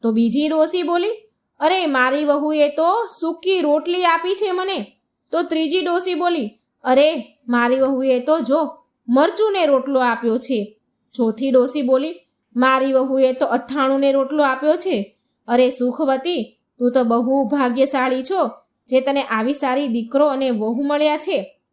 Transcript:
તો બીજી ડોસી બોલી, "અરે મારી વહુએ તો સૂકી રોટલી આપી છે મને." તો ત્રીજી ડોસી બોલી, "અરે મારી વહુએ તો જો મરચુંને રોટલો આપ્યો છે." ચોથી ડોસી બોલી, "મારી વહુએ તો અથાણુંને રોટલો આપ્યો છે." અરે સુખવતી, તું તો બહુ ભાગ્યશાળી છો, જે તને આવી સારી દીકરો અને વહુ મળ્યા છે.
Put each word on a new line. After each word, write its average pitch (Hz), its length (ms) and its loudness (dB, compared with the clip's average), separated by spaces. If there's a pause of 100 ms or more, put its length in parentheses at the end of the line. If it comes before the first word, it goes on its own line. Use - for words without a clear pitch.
તો 226 100 0
બીજી 233 380 2
ડોસી 320 340 0
બોલી, 349 280 0 (480)
"અરે 349 260 2
મારી 269 400 0
વહુએ 294 440 2
તો 349 400 0 (100)
સૂકી 349 420 -2
રોટલી 330 440 0
આપી 339 300 0
છે 392 160 -4
મને." 370 480 -6 (320)
તો 330 120 0
ત્રીજી 302 380 -2
ડોસી 359 320 -2
બોલી, 320 460 -4 (240)
"અરે 277 540 2 (100)
મારી 240 320 0
વહુએ 262 400 0
તો 302 200 0
જો 269 380 -2 (320)
મરચુંને 349 560 2
રોટલો 277 340 2
આપ્યો 233 380 0
છે." 226 420 -4 (340)
ચોથી 226 380 -2
ડોસી 247 300 2
બોલી, 262 340 0 (400)
"મારી 262 380 2
વહુએ 262 400 2
તો 262 120 -2
અથાણુંને 269 680 0
રોટલો 277 320 0
આપ્યો 285 320 2
છે." 302 420 -4 (300)
અરે 247 240 2
સુખવતી, 262 880 -4 (200)
તું 247 120 0
તો 254 120 2
બહુ 240 440 0
ભાગ્યશાળી 262 760 0
છો, 311 280 -2 (380)
જે 262 120 2
તને 277 200 0
આવી 226 320 -2
સારી 277 340 -2
દીકરો 240 400 0
અને 269 220 -2
વહુ 226 320 -2
મળ્યા 294 360 0
છે. 302 440 -6 (120)